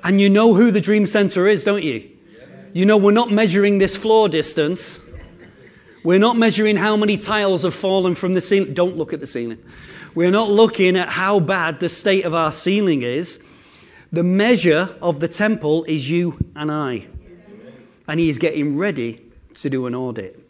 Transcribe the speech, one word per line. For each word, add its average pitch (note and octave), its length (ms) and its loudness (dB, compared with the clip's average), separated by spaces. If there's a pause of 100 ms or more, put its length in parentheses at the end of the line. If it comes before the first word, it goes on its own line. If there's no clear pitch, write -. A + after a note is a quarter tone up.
And G3 200 2
you G3 80 6
know G#3+ 240 6
who A3 180 6
the G3+ 80 2
Dream G#3 260 2
Center F#3+ 400 0
is, G#3 200 2
don't G3+ 180 0
you? B2 200 -4 (680)
You F3+ 140 0
know G#3+ 100 6
we're G3+ 160 4
not A3+ 220 2
measuring G3+ 460 2
this F#3+ 180 0
floor A3 320 2
distance. D#3 720 -4 (1040)
We're F3+ 140 4
not A#3 180 2
measuring G#3+ 400 2
how G#3+ 180 0
many G#3 220 0
tiles G3 460 -2
have F3+ 100 -2
fallen F#3 420 0
from F#3 180 -4
the F#3 80 0
ceiling. G3 320 0
Don't F3 220 -2
look D#3+ 160 -6
at D#3 80 -8
the C#3 80 -14
ceiling. A#2 300 -8 (560)
We're F3 180 2
not G#3+ 180 2
looking G3+ 460 4
at F3+ 140 -2
how F#3+ 320 0
bad E3 400 -2
the E3+ 80 -2
state F#3+ 340 -2
of E3 100 -4
our D#3+ 200 -2
ceiling F#3 480 0
is. C3 380 -6 (760)
The E3+ 100 0
measure F3+ 760 2
of E3+ 180 -2
the E3 80 -4
temple E3 560 -2
is D3+ 260 -4
you F3 280 -2 (180)
and D3+ 160 -6
I. C3+ 360 -6 (1000)
And D#3 120 -4
he E3 100 2
is C#3+ 80 -4
getting D3 400 -2
ready C#3 420 -4 (360)
to - 120 -8
do C3 200 -4
an A#2+ 80 -6
audit. A#2 440 -10 (100)